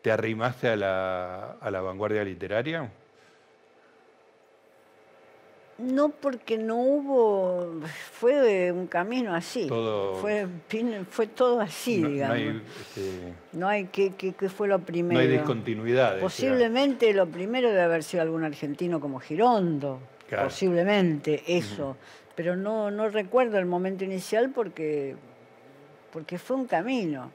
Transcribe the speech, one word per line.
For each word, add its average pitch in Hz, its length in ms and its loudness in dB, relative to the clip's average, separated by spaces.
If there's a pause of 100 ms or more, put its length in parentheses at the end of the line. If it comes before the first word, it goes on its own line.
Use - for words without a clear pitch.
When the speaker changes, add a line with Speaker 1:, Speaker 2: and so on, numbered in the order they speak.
Speaker 1:
te 113 120 2
arrimaste 113 560 0
a 110 80 2
la, 95 840 -2
a 113 100 -4
la 95 100 -2
vanguardia 104 440 -2
literaria? 110 640 -4 (3000)
Speaker 2:
No, 262 320 2
porque 254 460 -4
no 220 200 -2
hubo, 214 1040 2 (320)
fue 226 580 4
un 180 160 -2
camino 208 480 -2
así. 170 320 -4
Speaker 1:
Todo 107 500 0
Speaker 2:
Fue, 208 300 -2 (220)
pin-, 220 360 -2
fue 214 220 -2
todo 240 340 2
así, 208 380 -2
Speaker 1:
No, 156 100 2
no 143 60 -2
Speaker 2:
digamos. 139 220 0
Speaker 1:
hay, 110 260 -2 (180)
este, 92 520 -8 (220)
Speaker 2:
No 175 140 -2
hay 208 180 0
qué, 190 300 0
qué, 185 180 -4
qué 196 140 -4
fue 202 200 -2
lo 196 100 4
Speaker 1:
no - 40 2
hay 190 40 -14
Speaker 2:
primero. 175 340 2 (120)
Speaker 1:
discontinuidades, 117 880 2
Speaker 2:
Posiblemente 247 880 2
Speaker 1:
era. 196 140 4
Speaker 2:
lo - 60 -4
primero 226 400 0
debe 190 120 4
haber 165 220 2
sido 175 180 -2
algún 160 220 0
argentino 156 560 -4
como 139 180 -6
Girondo. 160 800 2 (300)
Speaker 1:
Claro. 101 160 0
Speaker 2:
Posiblemente 170 1000 2
eso. 151 460 -2
Speaker 1:
Ujú. 127 60 -12 (400)
Speaker 2:
Pero 175 180 -2
no, 208 380 -2
no 214 160 -2
recuerdo 214 500 2
el 185 80 2
momento 185 380 -2
inicial 190 460 0
porque, 151 680 -4 (960)
porque 165 260 -10
fue 247 180 -4
un 262 100 -2
camino. 170 680 -2